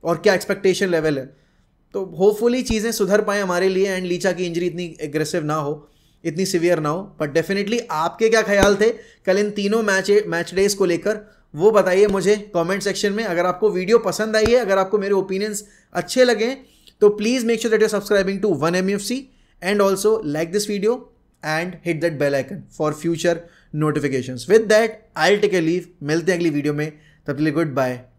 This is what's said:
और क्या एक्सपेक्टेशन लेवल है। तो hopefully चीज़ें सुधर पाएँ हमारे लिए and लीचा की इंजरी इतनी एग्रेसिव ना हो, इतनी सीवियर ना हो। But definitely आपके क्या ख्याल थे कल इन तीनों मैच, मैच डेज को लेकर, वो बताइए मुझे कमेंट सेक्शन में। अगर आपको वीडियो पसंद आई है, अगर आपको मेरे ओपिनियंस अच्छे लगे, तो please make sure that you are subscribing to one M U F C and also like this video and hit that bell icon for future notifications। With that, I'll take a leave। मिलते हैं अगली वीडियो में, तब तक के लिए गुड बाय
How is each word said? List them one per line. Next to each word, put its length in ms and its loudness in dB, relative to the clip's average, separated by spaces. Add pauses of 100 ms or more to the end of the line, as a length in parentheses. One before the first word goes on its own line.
और 120 0
क्या 180 4
एक्सपेक्टेशन 540 0
लेवल 300 0
है। 60 -8 (680)
तो 80 -4 (180)
hopefully 480 2
चीज़ें 240 -2
सुधर 280 2
पाएँ 220 -2
हमारे 260 0
लिए 280 0
and 100 -6
लीचा 260 0
की 140 -4
इंजरी 200 -4
इतनी 340 -8
एग्रेसिव 440 -4
ना 100 -2
हो, 360 -6 (340)
इतनी 220 -2
सीवियर 340 0
ना 80 -2
हो। 340 -6
But 100 -6
definitely 480 -2 (100)
आपके 380 -2
क्या 140 4
ख्याल 340 4
थे 140 2 (360)
कल 120 2
इन 120 -2
तीनों 320 -2
मैच, 280 0 (160)
मैच 280 -4
डेज 200 2
को 100 0
लेकर, 360 -2 (340)
वो 160 4
बताइए 360 4
मुझे 300 2 (180)
कमेंट 280 0
सेक्शन 300 -2
में। 120 -4
अगर 220 0
आपको 240 0
वीडियो 280 2
पसंद 380 -2
आई 120 4
है, 80 4
अगर 220 2
आपको 200 0
मेरे 160 0
ओपिनियंस 500 -4 (300)
अच्छे 300 2
लगे, 320 0 (440)
तो 200 6
please 280 0
make 140 0
sure 120 0
that 80 4
you 60 2
are 120 -2
subscribing 440 0
to 200 0
one 180 0
M 80 -2
U 80 -2
F 80 -8
C 100 -4 (460)
and 180 0
also 380 2 (180)
like 160 -4
this 220 -2
video 240 0 (460)
and 320 -4 (100)
hit 160 -2
that 180 -2
bell 180 0
icon 200 -6 (200)
for 140 0
future 440 -2 (380)
notifications। 720 -2
With 200 4
that, 280 2 (200)
I'll 280 4
take 100 2
a 80 2
leave। 240 0 (160)
मिलते 300 0
हैं 60 0
अगली 120 2
वीडियो 240 -2
में, 160 -4
तब 420 -12
तक 40 -4
के 60 -2
लिए 100 2
गुड 220 -2
बाय 260 -2 (180)